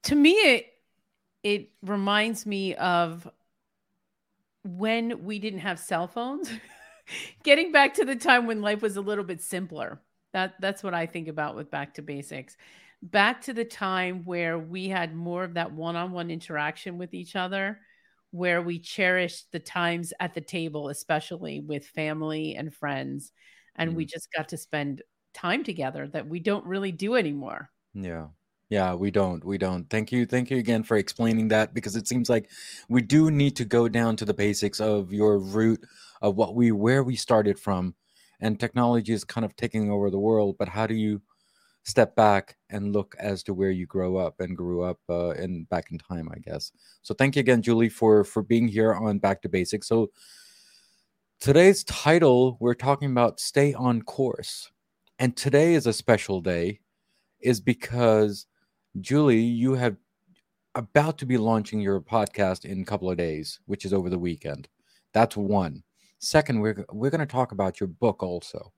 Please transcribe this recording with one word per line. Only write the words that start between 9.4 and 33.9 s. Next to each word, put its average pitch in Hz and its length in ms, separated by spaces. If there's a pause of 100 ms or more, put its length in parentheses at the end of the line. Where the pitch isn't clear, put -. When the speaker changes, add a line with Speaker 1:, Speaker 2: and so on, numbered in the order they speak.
Speaker 1:
simpler. 165 600 (320)
That, 185 260
that's 196 240
what 190 100
I 165 120
think 165 220
about 151 280
with 143 160
Back 143 240
to 151 60
Basics. 143 560 (440)
Back 208 400
to 262 120
the 226 120
time 185 600
where 170 320
we 180 320
had 170 260
more 175 280
of 170 100
that 170 180
one-on-one 170 600
interaction 165 680
with 175 160
each 180 220
other, 196 440 (520)
where 175 300
we 175 180
cherished 180 720
the 175 80
times 170 600
at 175 140
the 170 80
table, 151 480
especially 156 720
with 147 260
family 156 680
and 147 180
friends. 139 580 (440)
And 165 200
we 165 100
Speaker 2:
Mm. - 40
Speaker 1:
just 160 260
got 156 140
to 165 80
spend 143 460 (300)
time 208 300
together 143 440
that 147 200
we 170 120
don't 190 260
really 190 260
do 196 240
anymore. 143 540 (240)
Speaker 2:
Yeah. 85 340 (420)
Yeah, 92 260
we 95 160
don't. 90 340
We 98 140
don't. 90 320
Thank 110 200
you. 123 140
Thank 127 240
you 131 80
again 113 240
for 110 160
explaining 113 520
that, 110 260
because 107 200
it 110 120
seems 123 240
like 110 180 (400)
we 120 140
do 156 260
need 143 280
to 120 80
go 117 220
down 113 280